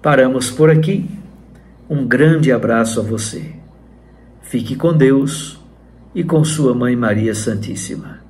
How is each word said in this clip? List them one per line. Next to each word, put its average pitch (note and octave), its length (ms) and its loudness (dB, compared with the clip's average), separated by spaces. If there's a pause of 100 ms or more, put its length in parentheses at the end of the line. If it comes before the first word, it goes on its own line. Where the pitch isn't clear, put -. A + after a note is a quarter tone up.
Paramos C3 480 2
por D#3 220 4
aqui. E3 400 2 (800)
Um C#3 160 -2
grande C3+ 460 4
abraço A2+ 480 0
a - 20 -4
você. G#2+ 480 -8 (920)
Fique A2+ 340 -6
com E3 200 0
Deus C#3 640 2 (540)
e F3 80 -4
com D#3 220 2
sua C#3 280 0
Mãe B2 220 0
Maria A2 400 -2
Santíssima. - 960 -8